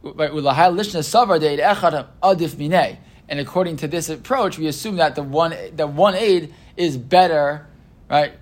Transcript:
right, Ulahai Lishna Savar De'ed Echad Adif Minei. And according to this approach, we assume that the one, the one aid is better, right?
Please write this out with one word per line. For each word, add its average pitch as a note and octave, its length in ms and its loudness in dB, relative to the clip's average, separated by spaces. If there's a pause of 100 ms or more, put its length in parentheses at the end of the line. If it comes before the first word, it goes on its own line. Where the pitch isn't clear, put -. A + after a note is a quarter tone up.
right, C#3+ 300 -4
Ulahai D3+ 420 2
Lishna G3 260 -4
Savar F#3+ 400 2
De'ed D3 200 0
Echad E3+ 480 0 (160)
Adif F3 320 2
Minei. D3 420 0 (300)
And C#3+ 120 -6
according E3+ 380 -4
to D3+ 100 -6
this D#3+ 220 -6
approach, G3 480 -2
we D#3 100 -4
assume F#3 280 -6
that D#3 200 0
the D3 80 -6
one, D#3 300 -2 (220)
the D#3 100 -2
one F3+ 300 2
aid F#3 380 0 (240)
is D#3+ 200 -2
better, D3 720 2 (420)
right? C#3+ 320 2